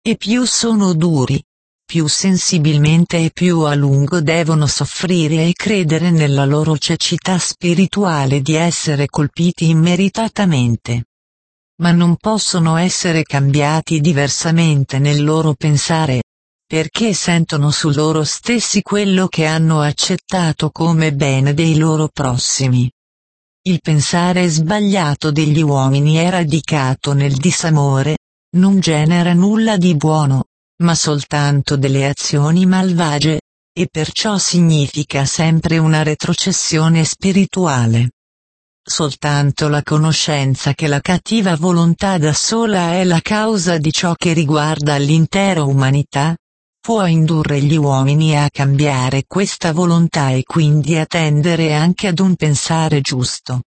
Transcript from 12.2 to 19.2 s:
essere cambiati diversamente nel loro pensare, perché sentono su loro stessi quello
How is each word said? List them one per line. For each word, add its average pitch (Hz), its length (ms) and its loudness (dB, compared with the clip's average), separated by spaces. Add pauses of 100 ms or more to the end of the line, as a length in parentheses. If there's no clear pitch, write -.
essere 170 460 -2
cambiati 147 800 0
diversamente 143 960 0
nel 147 240 2
loro 156 320 0
pensare, 147 680 0 (440)
perché 190 460 -2
sentono 160 580 0
su 156 200 -2
loro 151 340 0
stessi - 580 -2
quello 196 460 0